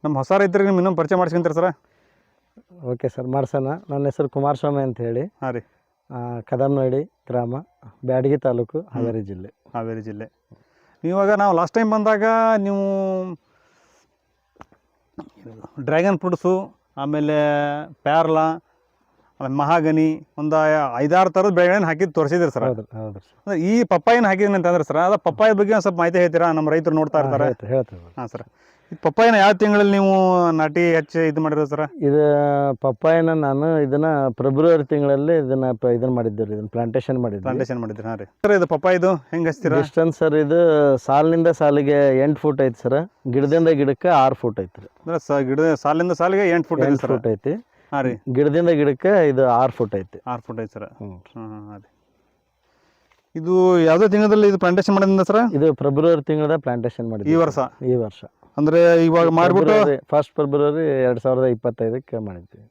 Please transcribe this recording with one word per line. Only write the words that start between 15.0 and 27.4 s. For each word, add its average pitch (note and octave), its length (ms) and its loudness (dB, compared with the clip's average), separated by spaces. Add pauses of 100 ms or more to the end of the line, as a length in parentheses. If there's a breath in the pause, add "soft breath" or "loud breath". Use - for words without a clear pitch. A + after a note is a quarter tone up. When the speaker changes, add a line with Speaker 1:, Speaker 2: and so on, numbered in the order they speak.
Speaker 1:
ಡ್ರ್ಯಾಗನ್ E3 380 0
ಫ್ರೂಟ್ಸು, F#3 580 -4 (200)
ಆಮೇಲೆ D3+ 400 -2 (680)
ಪ್ಯಾರ್ಲ, D#3+ 360 2 (1000)
ಆಮೇಲೆ C3+ 140 -6
ಮಹಾಗನಿ, D#3 720 0 (120)
ಒಂದ್ D3+ 160 -2 (400)
ಐದಾರು E3+ 360 2
ಥರದ F#3+ 180 2
ಬೆಳೆಗಳನ್ನ F3+ 360 2
ಹಾಕಿದ್ E3 300 -2
ತೋರಿಸಿದ್ರಿ E3 360 0
ಸರ್. B2+ 120 -4
Speaker 2:
ಹೌದು, A2+ 200 -4
ಹೌದು G#2+ 360 -14
ಸರ್. - 180 -20
Speaker 1:
ಅಂದ್ರೆ G3 240 -6
ಈ G#3+ 240 2
ಪಪ್ಪಾಯಿನ A3 420 2
ಹಾಕಿದೀನಿ G3 280 0
ಅಂತ F3 120 0
ಅಂದ್ರೆ F3 180 2
ಸರ್, D3 120 -4
ಅದ F3+ 200 2
ಪಪ್ಪಾಯ G#3+ 360 2
ಬಗ್ಗೆ G3+ 200 0
ಒಂದ್ G#3 100 0
ಸ್ವಲ್ಪ F3+ 160 -4
ಮಾಹಿತಿ E3+ 200 0
ಹೇಳ್ತೀರಾ? E3+ 340 2
ನಮ್ಮ D#3 180 -2
ರೈತರು D#3+ 240 0
ನೋಡ್ತಾ D#3 240 0
Speaker 2:
ಹಾ, D3 60 2
Speaker 1:
ಇರ್ತಾರೆ. C3+ 200 -2